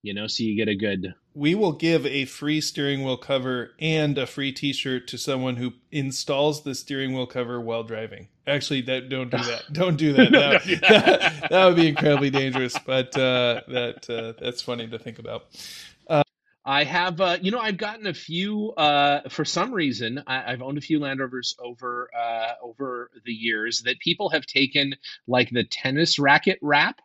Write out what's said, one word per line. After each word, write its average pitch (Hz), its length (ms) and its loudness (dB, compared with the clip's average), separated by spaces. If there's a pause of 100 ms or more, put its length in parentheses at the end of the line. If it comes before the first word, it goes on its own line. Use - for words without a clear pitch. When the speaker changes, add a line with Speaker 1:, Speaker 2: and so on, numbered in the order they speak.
Speaker 1:
you 104 100 -8
know, 104 140 -6
so - 160 -4
you 107 120 -2
get 107 140 0
a 107 60 2
good 98 400 -4 (180)
Speaker 2:
We 147 220 0
will 202 180 2
give 165 320 2
a 139 220 -2
free 151 340 -2
steering 143 420 -4
wheel 131 140 -4
cover 127 640 -4
and 156 400 0
a 127 80 -2
free 139 260 -4
t-shirt 131 560 -4
to 123 100 -10
someone 127 380 -2
who 120 160 -4 (180)
installs 143 720 0
the 135 120 -6
steering 135 400 -4
wheel 127 120 -4
cover 123 340 -6
while 117 240 -4
driving. 107 440 -10 (180)
Actually, 139 360 -2
that, 131 260 -4
don't 127 220 -6
do 127 80 -2
that. 120 300 -4
Speaker 1:
<laughs> 147 40 -12
Speaker 2:
Don't 170 240 2
do 151 160 2
that. 240 180 8
Speaker 1:
No, 285 80 8
Speaker 2:
That, 139 140 4
Speaker 1:
don't - 140 2
do 185 100 0
that. 180 680 4
Speaker 2:
<laughs> - 40 -2
that 185 140 6
would 180 120 8
be 165 120 6
incredibly 143 400 4
dangerous, 131 560 0
but, 131 320 0
uh, 127 520 2
that, 120 420 -4
uh, 113 280 -6
that's 120 220 -6
funny 120 260 -6
to 113 120 -10
think 113 200 -14
about. 113 280 -10 (600)
Uh, 147 160 4 (400)
Speaker 1:
I 139 220 2
have, 175 380 0
uh, 180 180 2
you 185 100 0
know, 240 80 -4
I've 214 200 -4
gotten 214 280 -8
a 180 60 -4
few, 208 600 -4
uh, 143 580 2
for - 160 -4
some 220 260 -2
reason, 131 540 -2
I, 127 260 -4
I've 123 80 -8
owned 139 160 -8
a 143 60 -6
few 156 180 0
Land 135 200 -4
Rovers 127 380 -4
over, 123 560 -8
uh, 117 380 -2 (100)
over 123 480 -8 (140)
the 120 80 -8
years 113 540 -2
that 127 140 -2
people 175 280 -2
have 147 160 0
taken, 139 500 0 (320)
like, 123 220 2
the 120 160 0
tennis 143 540 0
racket 147 420 4
wrap 147 440 2